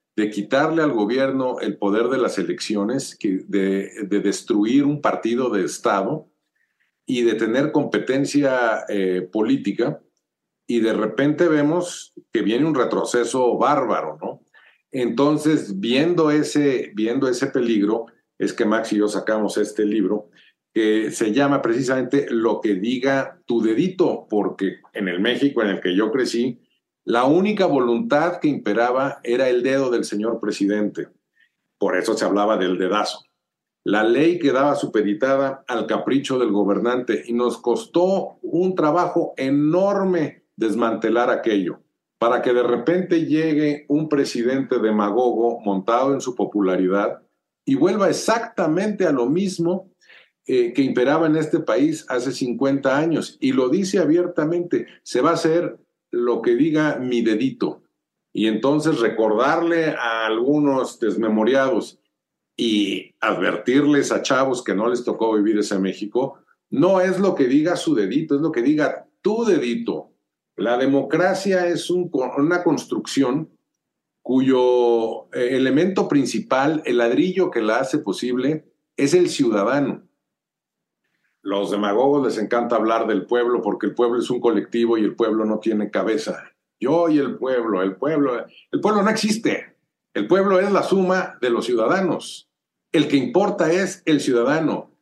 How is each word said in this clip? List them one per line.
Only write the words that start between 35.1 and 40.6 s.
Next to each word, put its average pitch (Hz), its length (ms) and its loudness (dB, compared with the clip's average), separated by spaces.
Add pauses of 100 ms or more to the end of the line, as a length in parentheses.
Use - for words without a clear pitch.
al 113 180 -4
capricho 127 520 -2
del 117 120 2
gobernante 104 760 0
y 117 60 -6
nos 120 260 0
costó 170 840 0
un 180 320 -2
trabajo 160 600 0
enorme 165 1080 0 (120)
desmantelar 113 720 0